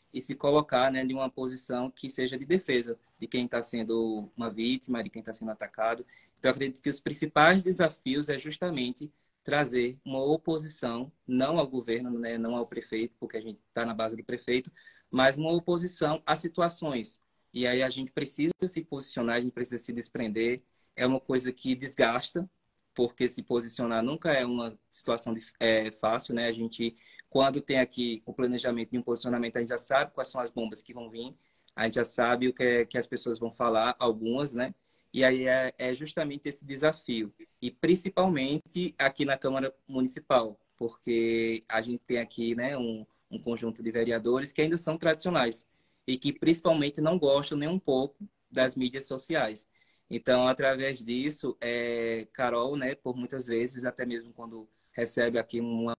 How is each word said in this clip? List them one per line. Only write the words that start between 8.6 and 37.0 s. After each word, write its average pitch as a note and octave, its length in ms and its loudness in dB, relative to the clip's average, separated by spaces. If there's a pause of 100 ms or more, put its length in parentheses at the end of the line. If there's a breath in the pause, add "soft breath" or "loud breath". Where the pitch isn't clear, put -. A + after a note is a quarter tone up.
trazer B2+ 600 0
uma C3+ 200 -2
oposição, D3+ 880 -2 (160)
não C3 320 2
ao C#3+ 80 2
governo, B2 500 -2
né, A#2 220 -4
não A#2 160 -2
ao A#2+ 100 -2
prefeito, A#2 540 -4
porque A2+ 180 -8
a G#2+ 40 -6
gente A2 200 -12 (120)
tá A#2 120 -2
na A2+ 80 -4
base A2+ 220 -2
do A#2 80 -12
prefeito, B2 480 -2 (400 soft breath)
mas C3 260 6
uma D#3+ 140 0
oposição E3+ 720 0
a D#3 100 4
situações. E3 840 -2 (320)
E B2 140 0
aí B2+ 160 4
a C3 60 0
gente B2+ 220 -6
precisa D3 420 -2 (120)
se F3 160 -4
posicionar, B2+ 540 -2
a A#2+ 60 2
gente B2 100 -2
precisa A#2+ 300 -4
se - 100 -8
desprender. A#2 720 -2 (320)
É B2+ 100 0
uma C3 140 2
coisa B2+ 320 0
que B2+ 240 -2
desgasta, C3 760 0 (440)
porque B2 340 0
se - 160 -4
posicionar A#2 580 -2
nunca D3+ 300 -2
é C3 140 4
uma A#2+ 320 -4 (120)
situação A#2 440 -2
de, A2+ 120 -8 (140)
é, A2 320 4
fácil, A2+ 420 -2
né? A#2 140 0
A A#2 60 0
gente, A2+ 420 -4 (340 loud breath)
quando C3+ 320 4
tem C3+ 180 0
aqui A#2+ 460 0
o A#2 80 -12
planejamento A#2+ 580 -2
de B2+ 60 -2
um A#2+ 40 0
posicionamento, A#2+ 560 -2
a - 20 0
gente A#2+ 100 -2
já A#2+ 80 -2
sabe C3+ 340 0
quais C3 180 -6
são C3 100 -6
as A#2+ 100 -4
bombas A2 320 -6
que - 120 -20
vão A#2 160 -14
vir, A#2 260 -12 (400)
a A2 100 -2
gente A2+ 100 -2
já A#2+ 100 2
sabe B2 420 2
o B2 60 2
que C3 100 -2
é, A#2+ 220 4
que - 120 -6
as A#2 100 -2
pessoas A#2 300 -4
vão A2+ 140 -4
falar, A#2 480 2
algumas, A#2+ 540 0
né? B2 200 -4 (400)
E B2+ 120 2
aí C3 220 4
é, B2+ 300 2
é B2+ 160 -2
justamente D3 560 -6
esse C#3+ 160 -12
desafio. C3+ 680 0 (280)